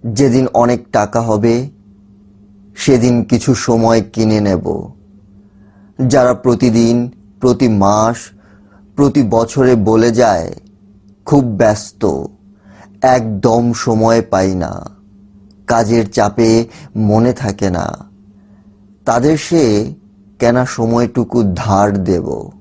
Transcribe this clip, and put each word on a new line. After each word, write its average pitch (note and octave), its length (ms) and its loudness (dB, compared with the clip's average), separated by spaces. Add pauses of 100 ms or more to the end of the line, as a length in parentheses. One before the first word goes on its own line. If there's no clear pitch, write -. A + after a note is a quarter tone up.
যেদিন B2 480 0
অনেক A#2+ 380 0
টাকা G#2+ 300 -2
হবে, A#2 480 -2 (1040)
সেদিন A#2+ 480 2
কিছু B2 320 0
সময় A2+ 460 2 (120)
কিনে A2 260 0
নেব। F2 520 -4 (1160)
যারা B2 260 4
প্রতিদিন, A#2+ 760 0 (280)
প্রতি B2 280 2
মাস, G#2+ 500 2 (800)
প্রতি C#3+ 340 2
বছরে A#2+ 460 2
বলে A2+ 360 2
যায়, G#2 420 0 (720)
"খুব C#3+ 180 2
ব্যস্ত, G#2+ 800 -2 (760)
একদম A#2 720 0
সময় A2+ 480 2
পাই F#2+ 340 -2
না, - 340 -8 (760)
কাজের A#2 440 0
চাপে A2+ 540 2 (300)
মনে A2 380 2
থাকে G2+ 360 -4
না", F2+ 280 -4 (1080)
তাদের B2+ 320 2
সে C3+ 560 0 (460)
কেনা A#2+ 260 0
সময়টুকু A#2 800 -2 (120)
ধার G2+ 480 0
দেব। E2 460 -4 (120)